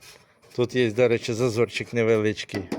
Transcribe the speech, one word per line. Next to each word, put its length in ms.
Тут 180
є, 160
до 180
речі, 240
зазорчик 600
невеличкий, 680